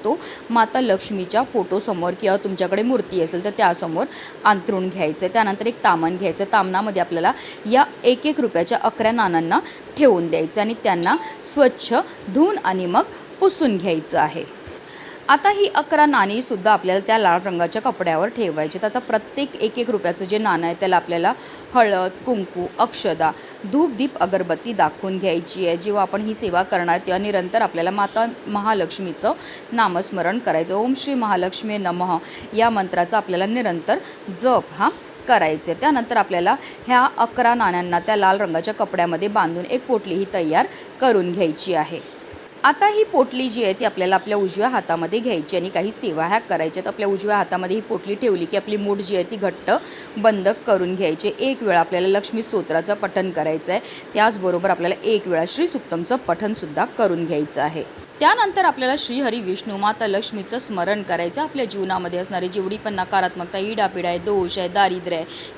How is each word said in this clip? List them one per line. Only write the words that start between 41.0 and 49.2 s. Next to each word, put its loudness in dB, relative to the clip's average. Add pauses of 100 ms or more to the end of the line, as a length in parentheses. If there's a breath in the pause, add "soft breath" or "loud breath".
करून 4
घ्यायची 0
आहे. -4 (420)
आता 4
ही 2
पोटली 0
जी -2
आहे 2
ती -2
आपल्याला 2
आपल्या 0
उजव्या 0
हातामध्ये -2
घ्यायची -2
आणि -2
काही -2
सेवा -2
ह्या 2
करायच्या -2
आहेत. -6
आपल्या -2
उजव्या 0
हातामध्ये 0
ही -2
पोटली -6
ठेवली 0
की -2
आपली -2
मूठ -2
जी -4
आहे 2